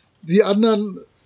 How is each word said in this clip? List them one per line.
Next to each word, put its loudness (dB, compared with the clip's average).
die 2
anderen 0